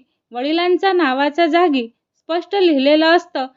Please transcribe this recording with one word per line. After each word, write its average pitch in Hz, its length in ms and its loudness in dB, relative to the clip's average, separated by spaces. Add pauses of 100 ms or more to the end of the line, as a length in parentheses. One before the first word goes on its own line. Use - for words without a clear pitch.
(320)
वडिलांच्या 339 600 -2
नावाच्या 294 540 0
जागी 294 400 0 (280)
स्पष्ट 339 400 -8
लिहिलेलं 311 520 2
असतं 330 500 0